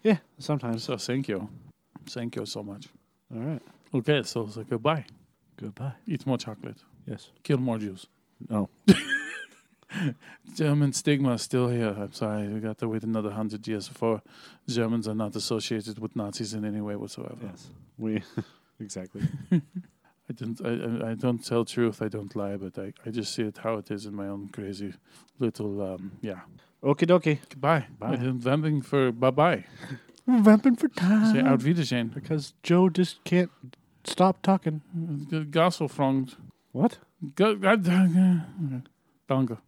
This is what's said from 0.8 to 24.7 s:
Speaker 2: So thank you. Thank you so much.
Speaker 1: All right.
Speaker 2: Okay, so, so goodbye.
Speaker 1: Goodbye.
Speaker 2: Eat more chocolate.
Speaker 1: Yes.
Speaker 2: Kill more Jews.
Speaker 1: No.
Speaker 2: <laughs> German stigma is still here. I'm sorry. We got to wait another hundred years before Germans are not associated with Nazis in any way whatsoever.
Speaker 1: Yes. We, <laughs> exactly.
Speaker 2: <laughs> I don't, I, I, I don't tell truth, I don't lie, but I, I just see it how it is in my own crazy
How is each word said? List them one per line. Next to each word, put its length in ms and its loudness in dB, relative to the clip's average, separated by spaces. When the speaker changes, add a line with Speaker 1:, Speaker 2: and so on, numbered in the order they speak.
Speaker 2:
So 140 -4
thank 300 -4
you. 220 -4
Thank 320 -8
you 80 -6
so 180 -10
much. 240 -14
Speaker 1:
All 60 -8
right. 200 -6
Speaker 2:
Okay, 300 2
so, 240 -6
so 160 -12
goodbye. 420 -2
Speaker 1:
Goodbye. 380 -10
Speaker 2:
Eat 180 -6
more 120 -2
chocolate. 400 -12
Speaker 1:
Yes. 260 -14
Speaker 2:
Kill 140 0
more 200 -2
Jews. 300 -10
Speaker 1:
No. 240 -2
Speaker 2:
<laughs> 60 -20
German 380 2
stigma 400 2
is 80 -2
still 260 0
here. 300 0
I'm 160 -8
sorry. 340 -4
We 140 -6
got 160 -6
to 100 -4
wait 160 -4
another 280 -2
hundred 360 -6
years 220 -6
before 320 -2
Germans 420 -2
are 60 -4
not 200 -4
associated 640 -4
with 160 -10
Nazis 380 -6
in 100 -6
any 160 -4
way 160 -6
whatsoever. 480 -10
Speaker 1:
Yes. 240 -16
We, 240 -2
<laughs> 280 -20
exactly. 440 -10
Speaker 2:
<laughs> 120 2
I 40 -8
don't, 300 -8
I, 440 -4
I, 40 -6
I 40 -4
don't 280 -2
tell 220 0
truth, 360 -2
I 60 -2
don't 280 -10
lie, 220 -4
but 200 -10
I, 160 -10
I 40 -8
just 240 -6
see 100 -4
it 140 -6
how 200 -4
it 120 -12
is 160 -8
in 100 -12
my 120 -8
own 220 -10
crazy 440 -10